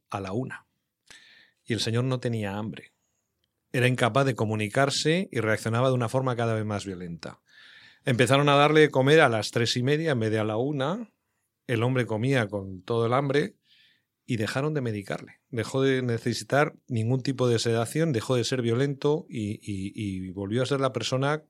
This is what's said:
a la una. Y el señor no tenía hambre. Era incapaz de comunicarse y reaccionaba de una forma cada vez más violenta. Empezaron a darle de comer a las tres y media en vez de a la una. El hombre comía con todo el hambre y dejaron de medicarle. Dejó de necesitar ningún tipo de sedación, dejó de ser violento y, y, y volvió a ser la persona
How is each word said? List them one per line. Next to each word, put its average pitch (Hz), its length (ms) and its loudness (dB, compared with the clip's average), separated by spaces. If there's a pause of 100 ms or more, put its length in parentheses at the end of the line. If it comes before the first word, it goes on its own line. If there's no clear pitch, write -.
a 101 120 -6
la 95 100 -8
una. 123 340 -8 (1000)
Y 120 80 -4
el 104 80 -2
señor 120 240 0
no 127 140 -2
tenía 107 380 -4
hambre. - 360 -10 (800)
Era 123 140 4
incapaz 127 380 2
de 131 100 0
comunicarse 127 960 0
y 120 80 -2
reaccionaba 110 500 0
de 131 60 2
una 120 140 -2
forma 131 260 -2
cada 113 180 0
vez 110 100 -2
más 104 220 -4
violenta. 87 560 -12 (640)
Empezaron 135 460 4
a 143 60 6
darle 151 260 6
de 151 80 8
comer 139 320 6
a 143 80 6
las 110 220 0
tres 117 260 0
y 123 60 0
media 151 280 0
en 123 80 0
vez 110 120 0
de 110 80 2
a 107 40 0
la 107 140 -2
una. 147 540 -4 (560)
El 117 160 0
hombre 127 220 0
comía 113 420 0
con 95 340 -8
todo 117 240 0
el 117 80 0
hambre 143 420 0 (680)
y 123 120 -2
dejaron 135 360 -2
de 147 80 -2
medicarle. 104 580 -8 (100)
Dejó 127 320 -4
de 135 200 2
necesitar 123 720 0 (140)
ningún 120 340 0
tipo 131 260 0
de 117 120 2
sedación, 117 520 0
dejó 123 240 0
de 120 80 2
ser 127 200 -2
violento 143 680 0
y, 110 320 -6
y, 98 320 -6
y 95 380 -6
volvió 101 320 -4
a - 20 -2
ser 135 140 -2
la 135 140 0
persona 139 560 -2